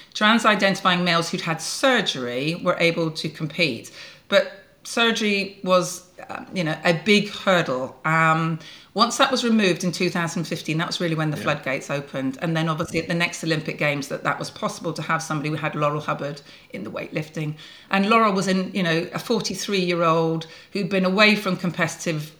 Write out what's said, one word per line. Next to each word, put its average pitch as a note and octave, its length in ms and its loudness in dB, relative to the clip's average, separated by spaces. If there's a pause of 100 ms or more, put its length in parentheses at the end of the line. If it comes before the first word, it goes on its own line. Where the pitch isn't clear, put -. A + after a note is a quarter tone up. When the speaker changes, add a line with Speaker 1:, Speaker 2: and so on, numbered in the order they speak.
(140)
Speaker 1:
trans-identifying G3+ 920 4
males E3+ 260 2
who'd - 120 -4
had D#3+ 200 -4
surgery D#3 1000 0
were F3 160 0
able E3 320 2
to - 160 -8
compete. D3+ 640 -4 (380)
But G3 140 6 (400)
surgery G#3+ 800 0
was, F3+ 400 2 (260)
um, - 240 -10
you F3+ 100 -2
know, D#3 220 -2
a F3 80 6
big G3+ 360 4
hurdle. C3+ 760 0
Um, D#3+ 540 2 (340)
once A3+ 240 2
that C4 120 4
was B3+ 140 0
removed G#3+ 400 4
in F3+ 80 0
two F3 180 0
thousand E3+ 360 -2
fifteen, D#3+ 340 -4
that F3 80 -2
was - 120 -4
really E3+ 140 0
when D#3 160 0
the D3 80 -4
Speaker 2:
Yeah. G#2 60 -6
Speaker 1:
floodgates C#3 480 -4
opened. C3+ 500 -4
And E3 160 0
then D#3+ 100 0
obviously E3 320 -2
at E3 80 -6
the F3+ 60 -2
next E3+ 300 -2
Olympic D#3+ 340 -2
Games C#3+ 300 -2
that, - 160 -8
that - 160 -2
was - 100 -8
possible - 440 -6
to E3 100 -8
have D#3+ 180 -2
somebody. D3+ 300 -4
We D#3+ 80 -4
had D3+ 160 -6
Laurel D3+ 260 0
Hubbard D3 400 -6 (300)
in - 120 -10
the A2 60 -10
weightlifting. D3+ 640 -6 (380)
And G3 180 2
Laurel A3 240 6
was F#3+ 140 0
in, F#3 260 0
you G3+ 80 0
know, E3+ 320 0
a E3+ 60 -6
forty-three-year-old E3+ 1300 0 (240)
who'd F#3+ 180 -2
been F#3 160 2
away G#3 300 6
from F#3+ 220 -2
competitive E3 840 -2